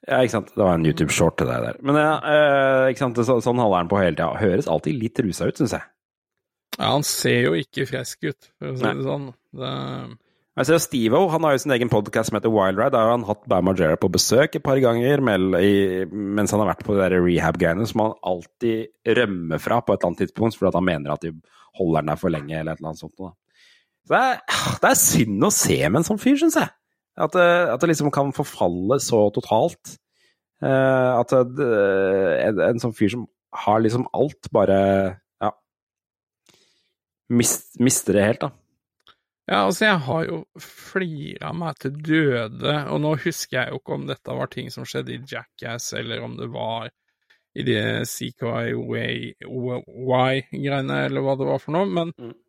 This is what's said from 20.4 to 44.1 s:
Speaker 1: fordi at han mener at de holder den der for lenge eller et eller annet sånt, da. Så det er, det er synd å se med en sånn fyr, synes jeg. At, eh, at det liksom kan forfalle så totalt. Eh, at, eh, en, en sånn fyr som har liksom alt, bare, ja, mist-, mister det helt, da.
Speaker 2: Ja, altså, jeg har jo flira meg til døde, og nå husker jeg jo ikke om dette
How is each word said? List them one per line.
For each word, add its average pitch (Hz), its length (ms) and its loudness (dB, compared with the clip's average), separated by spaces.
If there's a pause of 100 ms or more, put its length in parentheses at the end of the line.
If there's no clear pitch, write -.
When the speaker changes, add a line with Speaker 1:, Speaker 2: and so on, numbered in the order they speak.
Speaker 1:
fordi 95 140 2
at 87 80 0
han 92 80 2
mener 73 260 -2
at - 100 -10
de 82 60 -6 (480)
holder 80 240 2
den 76 100 -2
der 78 80 -4
for 85 140 -2
lenge 76 240 -8
eller 80 160 -6
et 78 80 -16
eller 80 80 -10
annet 80 140 -14
sånt, - 120 -18
da. 95 140 -14 (680)
Så - 100 -8
det 180 100 4
er, 254 220 0 (400)
det 185 80 6
er 175 80 4
synd 113 480 2
å 208 80 2
se - 320 2
med 107 160 2
en - 80 -2
sånn 214 100 -2
fyr, 277 220 4
synes 330 160 4
jeg. 233 120 -2 (480)
At, 156 180 -2
eh, 175 340 4
at 123 100 0
det 165 120 2
liksom 147 200 0
kan 143 200 0
forfalle 98 680 -2
så 113 300 2
totalt. - 680 -2 (680)
Eh, 131 520 2
at, 120 180 0
eh, 101 1000 2 (100)
en, 98 180 0
en 113 220 2
sånn 117 140 -4
fyr 104 180 0
som 120 140 -10 (260)
har 107 260 0
liksom 113 320 0
alt, 139 400 -4
bare, 98 280 4 (560)
ja, 104 180 -4 (1800)
mist-, - 480 0
mister 117 400 2
det 101 80 4
helt, 117 160 0
da. 151 80 -4 (960)
Speaker 2:
Ja, 196 180 0
altså, 196 160 0
jeg 214 160 4
har 160 300 -4
jo 165 80 -6 (220)
flira 156 920 -8
meg 165 300 -8
til 135 160 -6
døde, 147 800 0 (100)
og 147 180 -4
nå 151 140 0
husker - 400 -6
jeg 123 160 -4
jo 131 80 -10
ikke - 160 -10
om 139 100 -10
dette 131 320 -10